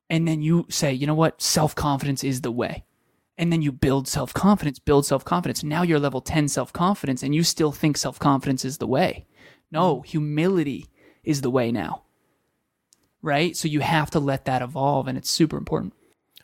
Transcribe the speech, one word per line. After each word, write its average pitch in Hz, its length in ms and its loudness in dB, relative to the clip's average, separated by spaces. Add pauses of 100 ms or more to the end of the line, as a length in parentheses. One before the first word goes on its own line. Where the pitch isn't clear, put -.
(100)
and 165 180 2
then 156 140 0
you 170 260 2
say, 147 240 0
"You 131 140 -2
know 151 80 2
what? 160 260 2
Self-confidence 143 840 0
is 135 160 -2
the 120 100 -4
way." 117 340 -4 (540)
And 170 140 0
then 165 100 2
you 147 100 0
build 135 360 0
self-confidence, 160 720 0
build 143 260 4
self-confidence. 147 560 -2
Now 156 200 -2
you're 165 180 4
level 139 200 -2
ten 151 280 0
self-confidence, 139 760 -2
and 139 120 0
you 165 100 2
still 156 280 0
think 151 240 2
self-confidence 135 680 0
is 135 140 -6
the - 100 -4
way. - 380 0 (440)
No, 160 300 0
humility 151 840 -2 (360)
is 143 200 -2
the 127 80 0
way 123 200 2
now, 104 320 -4 (1200)
right? 156 340 0
So - 120 -4
you 147 120 0
have 151 300 0
to - 80 0
let 139 280 0
that 127 160 0
evolve, 135 440 -2
and 127 100 -4
it's - 140 -6
super 151 260 2
important. 160 360 -6 (520)